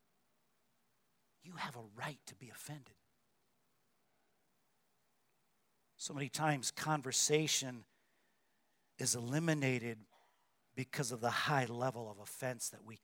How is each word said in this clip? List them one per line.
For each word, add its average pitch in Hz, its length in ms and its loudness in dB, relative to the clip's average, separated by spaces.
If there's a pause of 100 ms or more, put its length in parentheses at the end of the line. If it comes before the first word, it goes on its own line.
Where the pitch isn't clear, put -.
(1400)
you 180 120 -18
have 147 200 -6
a 113 80 -14 (120)
right 135 300 -6
to - 80 -16
be 120 140 -16
offended. 131 460 -14 (3000)
So - 180 -6
many 139 160 -2
times 147 400 2
conversation 139 1120 2 (1120)
is 127 160 2
eliminated 127 840 2 (840)
because 127 320 -2
of 117 80 -6
the 120 80 2
high 135 380 4
level 120 440 -2
of 101 100 -14
offense 120 500 -6
that 104 160 -14
we 110 180 -14